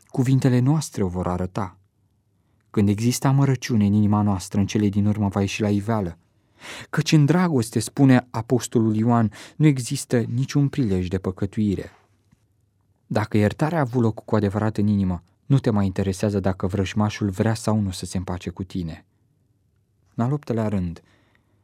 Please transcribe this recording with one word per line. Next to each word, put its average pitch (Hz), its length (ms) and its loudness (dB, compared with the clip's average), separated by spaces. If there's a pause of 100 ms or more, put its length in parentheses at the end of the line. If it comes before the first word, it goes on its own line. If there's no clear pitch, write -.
cuvintele 127 520 2
noastre 139 440 0
o 92 40 0
vor 87 200 -4
arăta. 90 500 -6 (920)
Când 104 200 2
există 117 380 0
amărăciune 135 580 2
în 101 80 2
inima 104 280 4
noastră, 104 380 -2
în 98 60 2
cele 104 220 0
din 101 180 0
urmă 104 220 0
va 98 120 -2
ieși 98 220 -2
la 104 80 0
iveală. 101 480 -2 (720)
Căci - 220 -4
în 151 140 6
dragoste, 151 540 2
spune 127 500 4
apostolul 113 640 0
Ioan, 113 360 2 (240)
nu 151 100 2
există 131 540 0
niciun 131 480 0
prilej 95 400 0
de 92 100 -2
păcătuire. 98 720 -4 (1200)
Dacă 107 300 -2
iertarea 147 400 2
a 151 40 2
avut 123 200 0
loc 110 240 0
cu - 100 -2
adevărat 107 420 0
în 104 100 2
inimă, 95 360 0 (220)
nu 139 140 2
te 131 100 -2
mai 104 160 2
interesează 98 540 -2
dacă 95 280 -2
vrăjmașul 101 640 -2
vrea 104 240 0
sau 107 260 0
nu 98 120 0
să 92 140 -10
se 95 120 -6
împace 90 320 -6
cu 95 140 -8
tine. 82 420 -8 (1080)
În 117 80 -2
al 127 80 -2
optelea 113 360 -2
rând, 90 340 -4 (640)